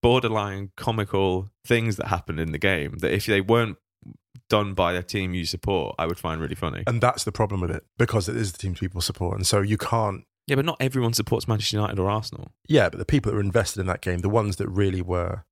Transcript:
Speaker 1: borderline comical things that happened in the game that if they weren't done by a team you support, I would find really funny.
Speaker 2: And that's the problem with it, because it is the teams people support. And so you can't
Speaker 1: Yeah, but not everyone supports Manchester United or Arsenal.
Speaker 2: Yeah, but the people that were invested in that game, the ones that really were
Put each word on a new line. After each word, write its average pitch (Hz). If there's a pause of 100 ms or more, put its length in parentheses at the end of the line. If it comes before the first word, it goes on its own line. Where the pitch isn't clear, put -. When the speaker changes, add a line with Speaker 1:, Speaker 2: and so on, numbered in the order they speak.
Speaker 1:
borderline 110
comical 98 (160)
things 113
that -
happened 87
in 80
the 76
game 78
that 82
if 101
they 101
weren't 113 (720)
done 104
by 90
a 90
team 92
you 87
support, 85
I 80
would 85
find 80
really 78
funny. -
Speaker 2:
And 117
that's 123
the 107
problem 101
with 87
it, 80 (140)
because 113
it -
is 104
the -
teams 92
people 92
support. 92
And 95
so 104
you 104
can't 107 (240)
Speaker 1:
Yeah, 143
but 135
not 165
everyone 127
supports 110
Manchester 107
United 104
or 92
Arsenal. - (180)
Speaker 2:
Yeah, 127
but -
the -
people 123
that -
were 104
invested 98
in 92
that 90
game, 87
the 92
ones 104
that -
really 92
were 90